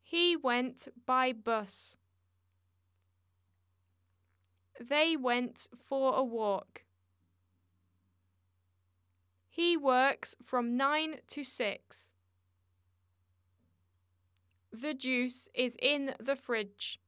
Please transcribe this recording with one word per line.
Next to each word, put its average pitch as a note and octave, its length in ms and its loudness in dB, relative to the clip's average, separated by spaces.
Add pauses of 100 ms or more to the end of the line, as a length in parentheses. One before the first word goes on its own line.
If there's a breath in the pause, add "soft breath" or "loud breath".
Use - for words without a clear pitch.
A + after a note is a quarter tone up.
He E4+ 360 2
went B3 500 -2 (180)
by B3+ 280 4
bus. A3 640 -4 (2750)
They D4+ 380 4
went B3 580 0
for C4+ 400 2
a C4+ 80 4
walk. A3 640 -2 (2750)
He E4+ 260 2
works C4+ 680 2
from A#3+ 360 -2
nine D4+ 400 0 (100)
to D4 160 -10
six. - 720 -8 (2500)
The C4+ 220 -4
juice B3+ 600 -2
is B3 280 0
in C#4 400 0
the C4+ 160 -2
fridge. - 720 -6